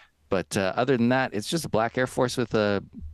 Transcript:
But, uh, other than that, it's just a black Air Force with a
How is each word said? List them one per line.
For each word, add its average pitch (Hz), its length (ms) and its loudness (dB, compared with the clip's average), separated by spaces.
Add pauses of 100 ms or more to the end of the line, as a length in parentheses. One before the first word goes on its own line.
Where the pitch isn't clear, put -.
(280)
But, 92 300 -2
uh, 95 180 2
other 127 220 2
than 117 120 4
that, 131 260 0
it's 107 120 -4
just 156 180 -4
a - 40 -8
black 110 300 0
Air 127 80 2
Force 127 280 -2
with 120 200 -2
a 104 280 2 (300)